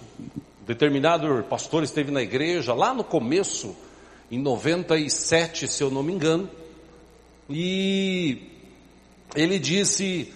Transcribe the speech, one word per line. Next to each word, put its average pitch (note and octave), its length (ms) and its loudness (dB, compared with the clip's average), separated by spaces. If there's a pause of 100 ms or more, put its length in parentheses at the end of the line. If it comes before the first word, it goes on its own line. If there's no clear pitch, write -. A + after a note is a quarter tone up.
(180)
Um - 480 -16
determinado C#3+ 840 2
pastor D3+ 320 0
esteve C#3+ 280 -2
na C#3 120 0
igreja, C3 500 0
lá G3 220 2
no A#3 100 -2
começo, C3 720 -2 (540)
em A#2+ 80 -4
noventa C#3+ 580 2
e D3+ 140 0
sete, - 580 0
se - 160 -2
eu C3+ 60 2
não C3+ 120 -2
me E3 120 -2
engano, E3+ 340 2 (960)
e F#3 920 0 (1000)
ele E3+ 220 4
disse, F3+ 760 0